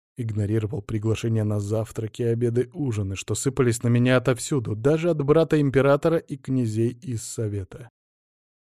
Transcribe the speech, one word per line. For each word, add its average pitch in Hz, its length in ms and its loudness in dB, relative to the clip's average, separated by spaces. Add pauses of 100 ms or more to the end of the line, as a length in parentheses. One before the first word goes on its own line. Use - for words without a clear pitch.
(180)
Игнорировал 107 640 -2
приглашения 110 640 -2
на 104 160 0
завтраки, 110 600 -4
обеды, 117 500 0
ужины, 107 420 -4
что - 200 -6
сыпались 127 480 0
на 120 40 0
меня 123 300 4
отовсюду, 120 580 -2
даже 156 340 2
от 151 140 0
брата 151 380 4
императора 143 560 4
и - 180 -6
князей 120 540 0
из 123 340 -8
Совета. 104 640 -8 (720)